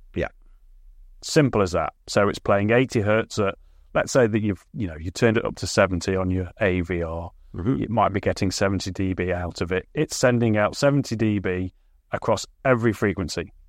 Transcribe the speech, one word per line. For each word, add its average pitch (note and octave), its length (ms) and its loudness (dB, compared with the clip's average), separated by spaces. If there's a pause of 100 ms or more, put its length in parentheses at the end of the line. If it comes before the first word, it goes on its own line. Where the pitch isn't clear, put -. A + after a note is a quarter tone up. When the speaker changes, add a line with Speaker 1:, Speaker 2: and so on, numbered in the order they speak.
(160)
Speaker 1:
Yeah. - 140 -2 (920)
Speaker 2:
Simple B2+ 400 2
as F2+ 120 0
that. D#2+ 200 -2 (140)
So G2+ 220 2
it's - 100 -4
playing G2+ 320 2
eighty A#2+ 300 2
hertz G#2+ 360 0
at, G2 180 0 (380)
let's - 180 -2
say C3 140 6
that G#2+ 160 0
you've, G#2 320 -4
you B2 140 -4
know, E2 80 -10
you E2+ 160 -8
turned A2+ 260 2
it - 80 0
up - 120 -4
to G2 100 -6
seventy F#2+ 480 2
on F#2 160 0
your F#2 180 -4 (120)
A F#2 200 2
V E2+ 220 -4
R. E2 260 -8 (240)
Speaker 1:
Mm-hmm. F#2+ 300 -2
Speaker 2:
It - 80 -4
might G#2 200 2
be G2 80 -2
getting F#2+ 300 0
seventy G2 400 -2
D F#2 240 -2
B F2+ 180 -2
out F2 300 -6
of F2 100 -4
it. F#2 220 -2
It's D3+ 220 -4
sending A#2+ 420 2
out G#2 180 0
seventy C#3 400 0
D G#2+ 220 0
B F#2 360 -4 (380)
across G2+ 340 -2 (200)
every A#2 280 2
frequency. F#2 600 -4 (160)